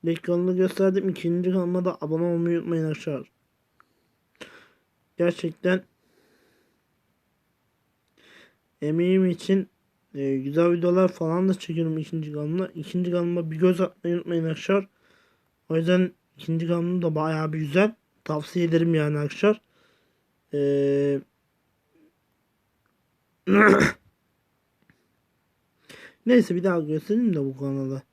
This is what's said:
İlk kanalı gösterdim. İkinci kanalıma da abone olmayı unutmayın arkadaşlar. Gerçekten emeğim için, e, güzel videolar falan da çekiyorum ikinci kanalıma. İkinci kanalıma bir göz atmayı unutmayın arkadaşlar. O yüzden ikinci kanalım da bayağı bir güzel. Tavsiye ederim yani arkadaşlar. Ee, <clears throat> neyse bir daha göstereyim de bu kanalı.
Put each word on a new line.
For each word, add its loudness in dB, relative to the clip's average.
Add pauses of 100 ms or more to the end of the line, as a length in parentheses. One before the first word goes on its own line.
İlk -2
kanalı 0
gösterdim. 0
İkinci -2
kanalıma 0
da -2
abone -2
olmayı 0
unutmayın -2
arkadaşlar. -6 (1800)
Gerçekten -2 (3000)
emeğim 2
için, 0 (440)
e, -2
güzel 2
videolar 2
falan 0
da 2
çekiyorum -4
ikinci -8
kanalıma. -4
İkinci -6
kanalıma -2
bir -8
göz 4
atmayı -4
unutmayın -2
arkadaşlar. -2 (840)
O 0
yüzden 2 (260)
ikinci -4
kanalım 0
da 0
bayağı -2
bir -4
güzel. 2 (280)
Tavsiye -4
ederim 2
yani 0
arkadaşlar. 0 (920)
Ee, 0 (2250)
<clears throat> 6 (2500)
neyse 4
bir -2
daha 2
göstereyim 0
de -2
bu -6
kanalı. -6 (120)